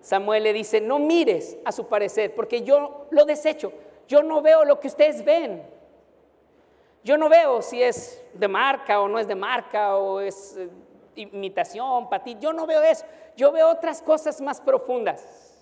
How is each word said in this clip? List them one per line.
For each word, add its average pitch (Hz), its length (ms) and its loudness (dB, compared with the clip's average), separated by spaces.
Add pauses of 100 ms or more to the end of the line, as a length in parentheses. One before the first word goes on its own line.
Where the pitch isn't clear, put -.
Samuel 208 440 -2
le 214 80 -4
dice, 214 280 -2
"No 254 200 -2
mires 294 640 0
a 214 80 -6
su 220 140 -10
parecer, 208 500 -2
porque 226 260 -4
yo 285 480 0
lo 302 140 6
desecho. 302 480 -4 (340)
Yo 294 160 4
no 311 200 0
veo 311 220 6
lo 285 140 4
que - 80 -10
ustedes 285 380 2
ven. 277 380 0 (1400)
Yo 277 160 2
no 311 100 2
veo 294 340 6
si 247 200 -4
es - 500 -4
de 185 140 -2
marca 226 540 0
o 202 80 0
no 214 100 -2
es 214 80 -4
de 202 80 -6
marca, 208 600 -2
o 196 240 -2
es, 196 360 -10
eh, 185 140 -12 (460)
imitación, 208 920 -6
patín. 214 320 -8
Yo 311 120 -2
no 320 120 -6
veo 311 180 2
eso. 320 220 2 (320)
Yo 269 140 4
veo 320 180 4
otras 330 320 -2
cosas 311 400 0
más 277 200 -6
profundas". - 880 -4 (140)